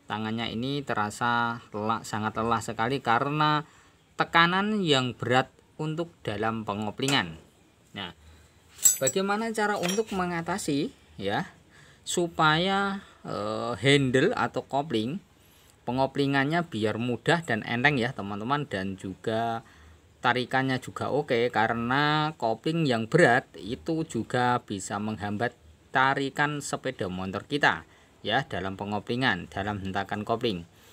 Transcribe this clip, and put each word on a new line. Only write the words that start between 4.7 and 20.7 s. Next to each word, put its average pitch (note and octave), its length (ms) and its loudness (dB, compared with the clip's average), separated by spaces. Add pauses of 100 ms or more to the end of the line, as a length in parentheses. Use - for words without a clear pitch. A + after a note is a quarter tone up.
yang C3 320 4
berat B2 320 2 (320)
untuk D#3 320 -4 (160)
dalam A2 400 -2
pengoplingan. G#2+ 720 0 (560)
Nah, F#2+ 160 -8 (880)
bagaimana G3+ 560 0
cara G#3 240 0
untuk G3 400 -2
mengatasi F3 720 -2 (240)
ya, G#2+ 320 -4 (560)
supaya, F3+ 1040 0 (160)
eh, A2 560 -4
handle C3+ 560 4
atau A#2+ 320 -2
kopling, C3+ 560 -2 (640)
pengoplingannya C#3 800 2
biar G#2+ 320 0
mudah B2 480 0
dan G#2+ 160 -2
enteng B2 400 2
ya, B2 80 0
teman-teman, A2 560 -4
dan F#2+ 320 -4
juga A2+ 640 -4 (560)
tarikannya B2+ 640 0